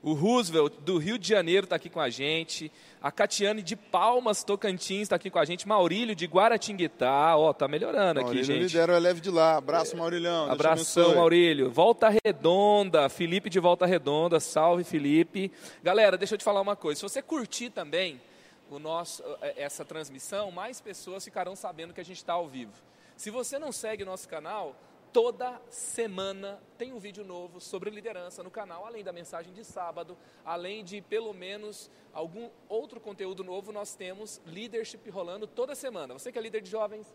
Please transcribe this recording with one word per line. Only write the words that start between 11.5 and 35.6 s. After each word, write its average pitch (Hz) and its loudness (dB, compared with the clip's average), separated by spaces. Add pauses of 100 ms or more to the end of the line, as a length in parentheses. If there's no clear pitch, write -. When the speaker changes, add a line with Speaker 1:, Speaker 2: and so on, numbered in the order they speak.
Speaker 1:
Volta 220 6 (160)
Redonda. 180 4
Felipe 180 -2
de 180 0
Volta 175 4
Redonda. 160 2
Salve, 175 2
Felipe. 165 0 (320)
Galera, 190 6
deixa 196 -4
eu - -8
te - -10
falar 202 2
uma 202 -2
coisa. 151 -4
Se - -10
você 262 -6
curtir 240 -6
também 160 -6 (480)
o 143 -14
nosso, 165 -8 (180)
eh, 143 -8
essa 143 -10
transmissão, 160 -10
mais 185 -12
pessoas 190 -14
ficarão 185 -8
sabendo 170 -12
que 185 -14
a 165 -12
gente 180 -18
tá 175 -4
ao 170 -2
vivo. 123 -14 (420)
Se - -12
você 254 -8
não 294 -8
segue 214 -8
o - -10
nosso 185 -12
canal, 165 -10 (380)
toda 247 2 (100)
semana 196 -8 (180)
tem 254 -12
um 233 -14
vídeo 202 -16
novo 175 -16
sobre 185 -10
liderança 190 -14
no 180 -16
canal, 190 -12
além 226 -14
da 185 -10
mensagem 170 -14
de 214 -20
sábado, 170 -12 (280)
além 180 -8
de 196 -14
pelo 214 -6
menos 202 -14 (240)
algum 170 -10 (180)
outro 233 -6
conteúdo 190 -10
novo, 196 -10
nós 208 -12
temos 190 -14
leadership 220 -10
rolando 190 -10
toda 254 -6